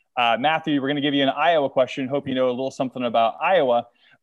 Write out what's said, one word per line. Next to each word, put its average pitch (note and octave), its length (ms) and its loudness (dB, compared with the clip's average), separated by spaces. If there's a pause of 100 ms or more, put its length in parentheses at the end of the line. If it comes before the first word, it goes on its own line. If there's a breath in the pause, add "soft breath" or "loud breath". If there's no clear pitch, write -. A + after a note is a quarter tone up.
(180)
uh, A#2 220 2
Matthew, D3+ 420 0
we're C3+ 80 -4
gonna D3 120 -2
give C#3+ 140 -2
you C#3+ 80 2
an C3+ 60 2
Iowa D3 400 2
question. C3 380 -2
Hope C#3+ 200 -4
you C3 80 -4
know B2+ 140 2
a - 20 -2
little C3 180 -4
something B2+ 360 -6
about A2+ 360 2
Iowa. C#3+ 460 2 (360 soft breath)